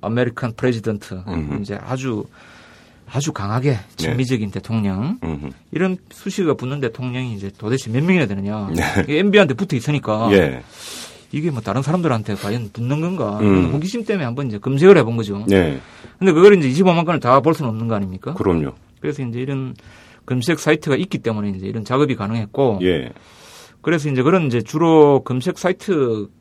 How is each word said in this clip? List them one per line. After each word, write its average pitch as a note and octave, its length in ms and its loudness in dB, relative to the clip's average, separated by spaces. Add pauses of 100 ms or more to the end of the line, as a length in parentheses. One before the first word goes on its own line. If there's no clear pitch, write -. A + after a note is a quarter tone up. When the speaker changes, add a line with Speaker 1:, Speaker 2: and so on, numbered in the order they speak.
Speaker 1:
American A#2+ 500 -2
president, A2 580 -4 (140)
Speaker 2:
음흠. D#2+ 340 -6
Speaker 1:
이제 G2+ 200 -8
아주, B2 420 -6 (880)
아주 C#3+ 220 -4
강하게 A#2 380 -2
Speaker 2:
네. A2 80 0 (180)
Speaker 1:
친미적인 A#2+ 540 -2
대통령, G#2+ 720 -2
Speaker 2:
음흠. D2 260 -6 (220)
Speaker 1:
이런 F#3 260 -2 (140)
수식어가 F#3+ 420 -2
붙는 B2+ 260 -6
대통령이 B2+ 540 -6
이제 G2 240 -8
도대체 A#2 340 -4
몇 B2+ 120 0
명이나 F3 240 2
되느냐. G2+ 460 -4
Speaker 2:
네. E2+ 100 0 (200)
Speaker 1:
이게 D3 160 0
엠비아이한테 F#3+ 360 4
붙어 F#3 200 -4
있으니까 A#2 560 -2
Speaker 2:
예. C#2 300 4 (680)
Speaker 1:
이게 D3+ 200 -2
뭐 B2 100 -4
다른 C3 200 -2
사람들한테 C3 540 0
과연 G#2 360 -6
붙는 C3 300 -4
건가? C#3 400 -4
Speaker 2:
음. F#2+ 320 4
Speaker 1:
호기심 G3 320 -4
때문에 F#3+ 200 -2
한번 B2+ 220 -4
이제 G#2 120 -6
검색을 C#3+ 400 6
해본 A#2 180 0
거죠. G2+ 300 -4
Speaker 2:
네. E2+ 320 4 (400)
Speaker 1:
근데 F#3 140 4
그걸 F#3+ 240 10
이제 D3 120 2
이십오만 E3+ 340 4
건을 D#3+ 160 0
다 B2 220 6
볼 D#3 140 2
수는 C3 160 -4
없는 A2 160 -4
거 A2+ 80 0
아닙니까? G2 400 -6
Speaker 2:
그럼요. E2 380 0 (280)
Speaker 1:
그래서 C#3 220 -6
이제 A#2+ 160 -8
이런 C3 340 -6 (520)
검색 B2+ 340 -2
사이트가 D#3 360 0
있기 - 240 -4
때문에 G#2+ 300 -4
이제 F#2+ 160 -8
이런 G#2+ 180 -8
작업이 C3 320 0
가능했고, G#2+ 680 -2
Speaker 2:
예. E2+ 260 0 (720)
Speaker 1:
그래서 D3+ 280 -2
이제 B2+ 120 0
그런 E3 240 4
이제 A#2+ 160 0
주로 D#3 640 4
검색 B2+ 340 -4
사이트의 C3+ 680 -2 (140)